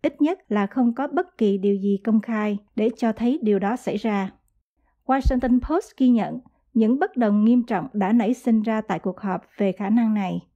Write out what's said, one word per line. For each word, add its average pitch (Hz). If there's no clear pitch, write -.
ít 320
nhất 330
là 208
không 233
có 269
bất 349
kỳ 202
điều 202
gì 196
công 220
khai 214
để 220
cho 226
thấy 240
điều 208
đó 202
xảy -
ra. 202
Washington 254
Post 339
ghi 262
nhận 233
những 226
bất 392
đồng 208
nghiêm 240
trọng 208
đã 202
nảy 233
sinh 226
ra 220
tại 190
cuộc 185
họp 190
về 196
khả 196
năng 220
này. 180